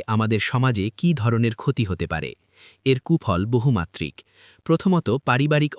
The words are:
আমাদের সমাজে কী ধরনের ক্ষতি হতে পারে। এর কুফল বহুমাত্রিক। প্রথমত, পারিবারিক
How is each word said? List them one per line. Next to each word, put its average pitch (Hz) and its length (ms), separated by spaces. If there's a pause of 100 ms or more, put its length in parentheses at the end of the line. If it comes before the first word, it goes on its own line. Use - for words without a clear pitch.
আমাদের 110 340
সমাজে 123 440 (120)
কী 175 160
ধরনের 117 420
ক্ষতি - 280
হতে 90 240
পারে। 73 240 (540)
এর 135 180
কুফল 107 420
বহুমাত্রিক। 113 720 (500)
প্রথমত, 165 420 (180)
পারিবারিক 147 540